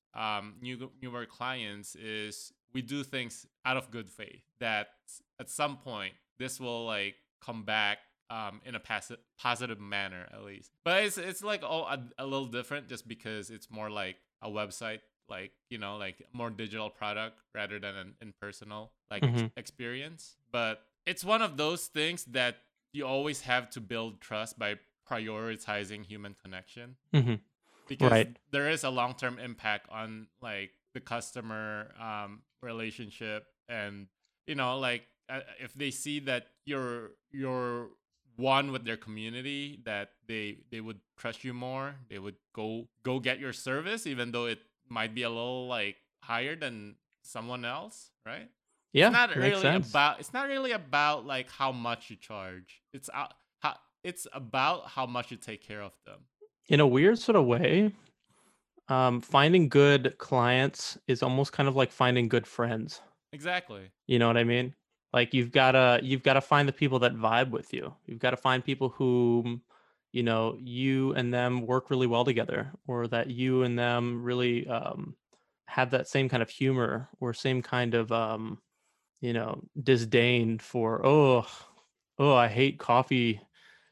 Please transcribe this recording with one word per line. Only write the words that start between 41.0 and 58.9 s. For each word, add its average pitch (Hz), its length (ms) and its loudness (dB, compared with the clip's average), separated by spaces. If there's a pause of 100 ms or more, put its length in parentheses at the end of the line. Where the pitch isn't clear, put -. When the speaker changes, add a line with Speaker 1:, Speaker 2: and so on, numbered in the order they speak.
Speaker 1:
trust - 260 -10
you 127 100 -8
more. 131 420 -8 (140)
They 104 100 -12
would 98 160 -12 (180)
go, 113 340 -8 (160)
go 131 160 -2
get 127 200 -2
your 131 120 -10
service, 160 540 -6
even 120 260 -6
though 120 140 -4
it 113 140 -6 (280)
might 113 260 -6
be 123 100 -6
a 117 60 -2
little, 123 380 -6
like, 107 300 -4 (240)
higher 123 340 -4
than 113 400 -10 (280)
someone 120 420 -10
else, 160 460 -12 (140)
right? 160 240 -14 (440)
Speaker 2:
Yeah, 151 140 8
Speaker 1:
It's 240 60 4
not 240 160 6
Speaker 2:
makes 151 100 -2
Speaker 1:
really 135 220 2
Speaker 2:
sense. 151 280 2
Speaker 1:
about, 143 300 4
it's - 140 -14
not 277 140 -4
really 269 240 -4
about, 147 540 0
like, 131 240 -8
how 135 220 -2
much 117 380 -6
you 110 60 -16
charge. 92 680 -16 (100)
It's, 135 200 -14
uh, 143 140 -6 (320)
how, - 160 -4 (280)
it's 180 300 -10
about 135 540 -2
how 131 180 -6
much 123 260 -6
you 117 60 -14
take - 280 -14
care 104 160 -12
of 101 120 -14 (120)
them. 98 140 -20 (480)
Speaker 2:
In 143 120 6
a 147 80 8
weird 160 320 6
sort 226 160 4
of 160 100 8
way, 147 480 4 (1000)